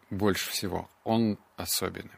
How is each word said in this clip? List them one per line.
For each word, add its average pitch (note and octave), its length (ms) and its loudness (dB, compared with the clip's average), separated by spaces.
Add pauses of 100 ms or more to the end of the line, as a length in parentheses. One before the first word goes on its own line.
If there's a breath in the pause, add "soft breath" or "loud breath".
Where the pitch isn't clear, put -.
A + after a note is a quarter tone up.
больше G2 400 2
всего. F2+ 400 -4 (140)
Он A2+ 340 4 (200)
особенный. F#2 600 -4